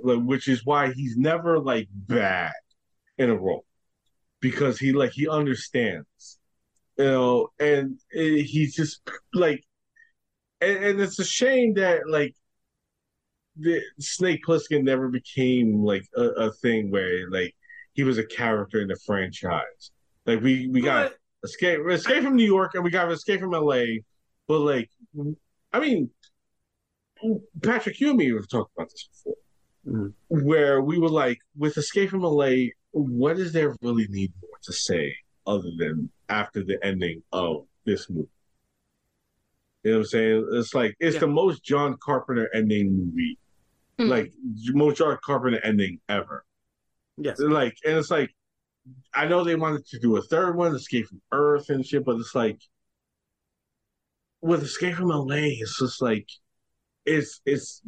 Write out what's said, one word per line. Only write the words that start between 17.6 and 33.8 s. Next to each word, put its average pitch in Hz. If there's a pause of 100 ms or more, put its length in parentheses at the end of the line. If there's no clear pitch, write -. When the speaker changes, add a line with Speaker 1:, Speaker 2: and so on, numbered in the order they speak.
Speaker 1:
he 139
was 131
a 110
character 110
in 101
the 95
franchise. 92 (340)
Like, 113
we, 131
we 127
got 127
Speaker 2:
But - (260)
Speaker 1:
Escape, 175 (100)
Escape 254
from 277
New 226
York, 190
and 180
we 175
got 175
Escape 180
from 180
L 151
A. 117 (440)
But, 156
like, 139 (800)
I 226
mean, 226 (1500)
Patrick, 226
you 285
and 269
me 139
have 104
talked -
about -
this -
before, - (520)
Speaker 2:
Mm-hmm. 123
Speaker 1:
where 143
we 156
were 165
like, 135 (180)
with 147
Escape 190
from 190
L 147
A, 127 (200)
what 143
is 170
there 147